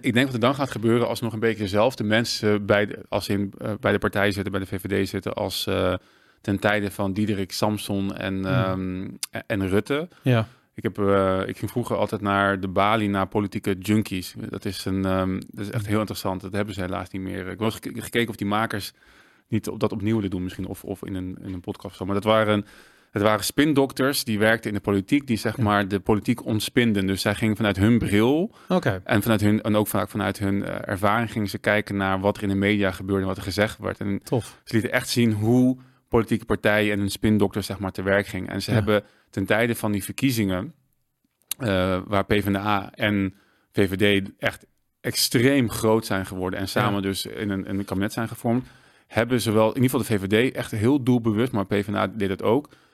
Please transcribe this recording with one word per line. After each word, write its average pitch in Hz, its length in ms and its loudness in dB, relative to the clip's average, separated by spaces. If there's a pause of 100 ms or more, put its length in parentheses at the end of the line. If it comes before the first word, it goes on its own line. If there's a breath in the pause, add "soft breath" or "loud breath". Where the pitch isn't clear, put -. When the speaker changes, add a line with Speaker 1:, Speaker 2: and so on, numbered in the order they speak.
Speaker 1:
ik 120 100 2
denk 123 140 4
wat 135 80 -4
er 117 60 -4
dan 123 140 4
gaat 135 160 -2
gebeuren, 117 380 2
als 113 120 -4
nog 113 120 -4
een 110 80 -6
beetje 107 220 0
dezelfde 104 420 2
mensen 104 640 2
bij 104 200 4
de, - 120 -10 (100)
als - 200 -4
in, 101 300 -2
eh, 117 120 -6 (100)
bij 101 120 2
de 101 60 2
partij 104 340 0
zitten, 98 200 -4
bij 98 80 -2
de 95 60 -4
V 98 140 -8
V 98 240 0
D 95 40 -2
zitten, 101 260 -6
als, 98 320 -4
eh, 92 280 0 (460 soft breath)
ten 98 180 -2
tijde 104 320 0
van 98 220 -4
Diederik 101 400 -2
Samson 104 640 -2
en, 98 180 -4
Speaker 2:
Hmm. 95 120 -4
Speaker 1:
ehm, 95 600 -2 (220)
en, - 160 -10
en 98 220 -2
Rutte. 139 400 0 (140 soft breath)
Speaker 2:
Ja. 117 240 4 (340 soft breath)
Speaker 1:
Ik 120 60 -4 (100)
heb, - 100 -4
eh, 95 420 4
ik - 100 -10
ging 104 120 -6
vroeger 120 260 -2
altijd 104 240 -2
naar 98 400 2
de 98 80 -4
Bali, 104 400 2
naar 98 180 0
politieke 104 520 -2
junkies. 98 560 -2 (140)
Dat - 160 -10
is 101 200 -8
een, 95 200 0
ehm, 95 360 0 (100)
dat 107 160 -10
is 101 40 -8
echt 104 160 -4
heel 107 120 0
interessant. 98 420 -4
Dat 92 120 -10
hebben 101 220 -4
ze 98 60 -6
helaas 92 300 -6
niet 98 120 -8
meer. 92 260 -8
Ik 92 100 -10
was 110 160 0
gek-, - 280 -12
gekeken 117 260 -2
of 107 80 -10
die 101 100 -4
makers 107 460 -2 (560 soft breath)
niet 107 200 -2
op, 110 120 -8
dat 110 120 0
opnieuw 107 220 -2
willen 101 160 -2
doen 92 120 -4
misschien, 92 240 -8
of, 95 180 -12
of 95 200 -8
in 98 100 -8
een, 92 280 -8
in 95 100 -10
een 90 80 -10
podcast 98 320 -10
of - 60 -20
zo. 95 60 -6
Maar 98 100 -2
dat 98 100 0
waren, 107 420 4 (440 loud breath)
het 101 120 0
waren 104 220 4
spindokters 139 800 2
die 110 140 -2
werkten 110 320 4
in 104 60 -4
de 98 60 -4
politiek, 110 440 0
die, 117 100 2
zeg 104 200 -4
Speaker 2:
Ja. 127 60 -2
Speaker 1:
maar, 104 260 4
de 98 120 0
politiek 113 440 0
ontspinden. 110 600 2
Dus 95 140 0
zij 104 140 0
gingen 107 220 0
vanuit 104 200 0
hun 110 220 4
bril 110 560 2 (140)
Speaker 2:
Oké. 131 360 0
Speaker 1:
en 104 180 2
vanuit 110 180 2
hun, 104 220 4
en 107 140 0
ook 107 120 2
vaak 98 200 -2
vanuit 98 300 -2
hun, 98 260 -2
eh, 92 240 -8
ervaring 107 440 0
gingen 104 160 -2
ze 104 100 -8
kijken 104 380 0
naar 95 240 0
wat 101 160 2
er - 60 -10
in 104 60 -2
de 98 60 0
media 98 360 2
gebeurde 95 320 -2
en 95 60 -2
wat 95 80 -4
er 98 60 -10
gezegd 101 360 0
werd. 95 220 -6
En 101 220 -4
Speaker 2:
Tof. - 420 -4
Speaker 1:
ze - 100 -10
lieten 113 180 0
echt 123 160 -2
zien 117 240 2
hoe 123 440 4 (320 loud breath)
politieke 113 360 0
partijen 107 480 2
en 101 60 -2
hun 101 120 -2
spindokters, 101 560 2
zeg 101 120 -8
maar, 95 140 -4
te 98 100 -8
werk 98 240 2
gingen. 95 240 -8
En 98 120 -4
ze - 80 -6
Speaker 2:
Ja. 120 60 4
Speaker 1:
hebben 104 260 2 (280 soft breath)
ten 98 160 -2
tijde 113 280 2
van 107 180 -2
die 101 120 -2
verkiezingen, 110 680 0 (840)
eh, 92 480 0
waar 98 180 0
P - 80 -2
V 101 200 2
D 98 40 2
A 98 380 -2
en 101 400 0 (380 soft breath)
V 101 160 2
V 98 340 2
D 98 160 -10
echt - 280 -4 (340)
extreem 127 720 2
groot 110 360 2
zijn 95 200 -2
geworden 92 340 -6
en 95 80 -4
samen 104 260 0
Speaker 2:
Ja. 101 60 0
Speaker 1:
dus 95 260 -2
in 90 240 -4
een, 95 160 -2
in 98 120 -4
een 101 60 -4
kabinet 98 280 -2
zijn 113 160 -4
gevormd, 120 380 -2 (400 loud breath)
hebben 120 340 0
zowel, 110 340 4
in 127 80 0
ieder 123 160 4
geval 107 200 0
de 95 80 -2
V 95 40 -8
V 113 200 4
D, - 40 -8
echt - 160 -8
heel 123 320 2
doelbewust, 117 500 2
maar 98 140 -2
P - 80 -6
V 101 100 2
D 101 100 -6
A 101 120 0
deed 98 220 -2
het 92 140 -4
ook, 113 260 0 (260 soft breath)